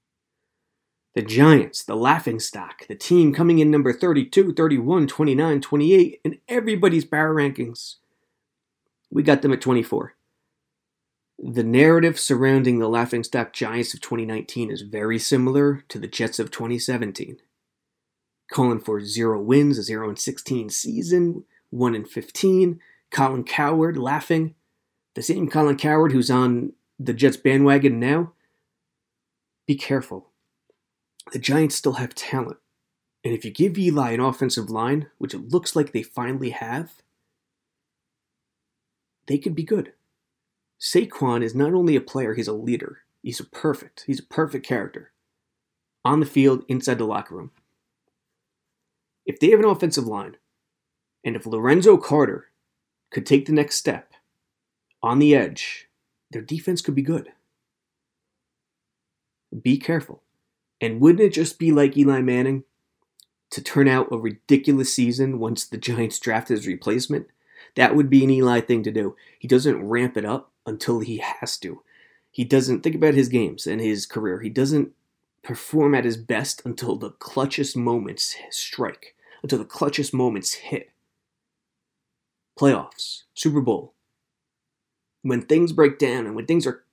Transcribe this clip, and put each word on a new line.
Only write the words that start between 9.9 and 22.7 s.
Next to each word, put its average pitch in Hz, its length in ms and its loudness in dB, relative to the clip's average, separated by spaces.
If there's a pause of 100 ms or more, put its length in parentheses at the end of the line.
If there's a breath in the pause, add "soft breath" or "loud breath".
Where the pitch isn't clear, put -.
The 120 260 -4
narrative 160 540 6
surrounding 131 600 2
the 113 100 0
laughing 117 360 -2
stock - 280 -6
Giants 117 400 -6
of - 80 -18
twenty 117 240 -8
nineteen 110 460 -8
is 101 100 -10
very 107 380 -4
similar 139 720 0
to - 100 -14
the 104 100 -12
Jets 110 300 -6
of 113 120 -6
twenty 120 280 -8
seventeen. 120 580 -8 (1120)
Calling 120 300 0
for 107 240 -6
zero 110 360 -4
wins, 135 360 4
a 107 60 -6
zero 110 260 -8
and 101 100 -8
sixteen 123 520 -8
season, 175 720 -2 (240)
one 123 260 0
and 107 140 -8
fifteen. 185 720 0 (300 soft breath)